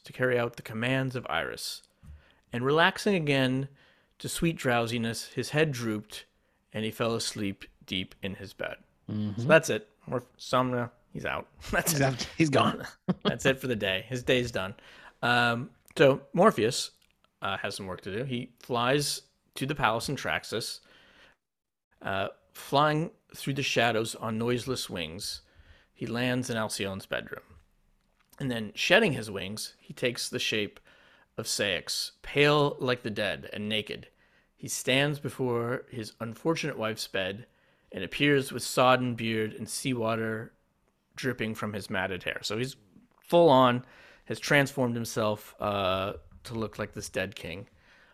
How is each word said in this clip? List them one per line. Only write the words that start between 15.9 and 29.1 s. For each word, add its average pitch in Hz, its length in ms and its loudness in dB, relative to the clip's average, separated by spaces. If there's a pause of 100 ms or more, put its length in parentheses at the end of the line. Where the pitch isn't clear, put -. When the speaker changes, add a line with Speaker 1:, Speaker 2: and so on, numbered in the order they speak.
Speaker 1:
so 139 240 8 (120)
Morpheus, 165 580 4 (500)
uh, 98 160 -2
has 104 180 -6
some 101 100 -10
work 92 160 -8
to 98 160 -8
do. 120 60 -4
He 127 360 -6
flies 131 640 0 (320)
to 160 140 -4
the 151 80 -2
palace 113 340 2
in 143 60 -2
Traxus, - 640 -4 (1200)
uh, 98 280 -2 (240)
flying 151 580 2 (240)
through - 180 -4
the 139 100 -2
shadows 113 520 2
on 113 220 -4
noiseless 120 520 -2
wings. 87 520 -8 (520)
He - 120 -8
lands 123 440 -2
in 117 80 -2
Alcyone's 98 480 -4
bedroom. - 380 -6 (960)
And 135 120 -2
then, 110 240 -6
shedding 185 380 4